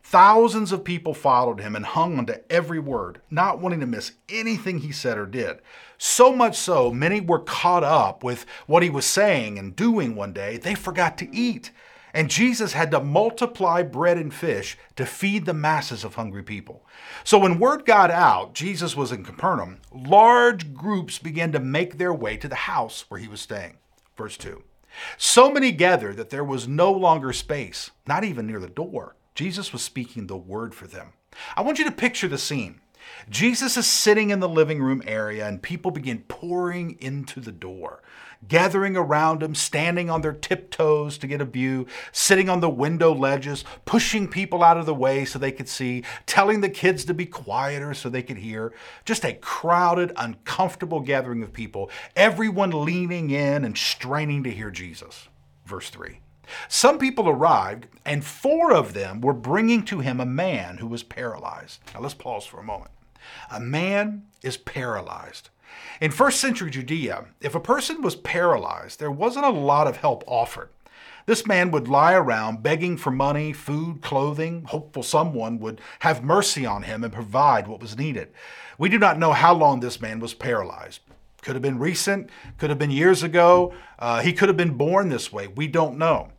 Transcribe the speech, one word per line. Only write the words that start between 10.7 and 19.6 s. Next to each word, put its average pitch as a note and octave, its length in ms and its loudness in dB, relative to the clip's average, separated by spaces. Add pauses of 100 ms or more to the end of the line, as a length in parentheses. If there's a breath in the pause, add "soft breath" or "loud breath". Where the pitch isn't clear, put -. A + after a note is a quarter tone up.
forgot F3 440 -2
to - 140 -10
eat. A#3 380 -2 (420 loud breath)
And D#3 160 0
Jesus A3+ 440 2
had D#3 180 0
to D3+ 80 4
multiply F#3 840 2
bread E3 360 2
and D3+ 160 -6
fish G#2+ 440 -4 (200 soft breath)
to C3 80 -4
feed G3 400 -2
the F3+ 80 -2
masses D3 500 -2
of G#2+ 120 -12
hungry G2+ 280 -10
people. - 420 -14 (380 loud breath)
So G#3+ 160 8
when F#3 180 6
word C#4 280 2
got G3+ 260 8
out C3 420 4
Jesus E3+ 440 -6
was B2+ 160 -2
in G2+ 100 -10
Capernaum, G2 560 -4 (140)